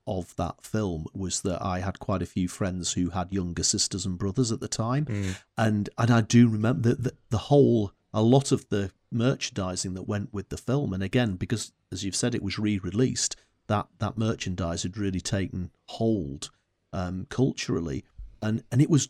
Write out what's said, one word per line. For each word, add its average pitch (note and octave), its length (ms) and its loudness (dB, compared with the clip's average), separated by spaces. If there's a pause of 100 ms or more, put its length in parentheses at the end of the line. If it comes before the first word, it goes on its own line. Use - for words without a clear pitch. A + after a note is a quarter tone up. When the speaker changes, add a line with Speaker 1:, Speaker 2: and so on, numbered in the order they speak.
Speaker 1:
of F#2 300 -6
that - 260 -6
film, F2+ 500 -4
was F#2+ 300 -4
that F#2 180 -2
I F#2 200 -2
had F#2 180 -4
quite F#2+ 240 -2
a F2+ 60 -2
few F#2 200 0
friends F2+ 460 -4
who F2+ 160 0
had F#2 240 -4
younger F2 300 -2
sisters - 420 0
and F#2 100 -2
brothers G#2 360 0
at A2 80 -2
the - 80 -6
time. B2+ 380 -2
Speaker 2:
Mm. G2+ 300 -4 (220)
Speaker 1:
And, G#2+ 400 2
and A#2 140 4
I A#2 100 6
do A#2+ 260 8
remember A2 420 2
the, B2+ 60 4
the, - 180 -2 (180)
the G#2+ 80 2
whole, A#2+ 540 4 (200)
a A2 80 2
lot B2+ 300 6
of - 180 2
the G2 220 -2 (200)
merchandising G2+ 840 -2
that F#2 120 -10
went G#2 240 -4
with G2 180 -8
the - 80 -6
film. A#2+ 360 -2
And F#2 80 -2
again, G#2 340 0
because, F#2 360 -4 (200)
as F#2+ 140 -6
you've F#2 100 -4
said, A#2+ 200 0
it - 80 -2
was G2 160 -4
re-released, G#2 760 0 (340)
that, G#2 180 0 (120)
that - 180 -4
merchandise F#2 640 -2
had F#2 140 -8
really F#2+ 240 -2
taken F#2 500 -4 (140)
hold, F#2+ 640 -2 (420)
um, F#2 380 -6
culturally. E2+ 720 -2 (380)
And, A2 300 -2
and B2+ 100 4
it D3+ 80 4
was, D3 200 2